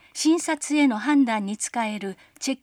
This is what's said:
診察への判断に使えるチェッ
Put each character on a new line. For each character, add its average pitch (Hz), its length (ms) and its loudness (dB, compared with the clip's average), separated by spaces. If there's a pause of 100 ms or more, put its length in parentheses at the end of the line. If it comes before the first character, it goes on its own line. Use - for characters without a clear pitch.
(120)
診 320 260 2
察 302 360 -4
へ 294 120 4
の 233 100 0
判 277 280 4
断 220 200 -2
に 208 120 -6
使 - 280 -4
え 214 140 -6
る 196 180 -8 (220)
チ 269 140 -4
ェ - 20 -4
ッ 269 80 -10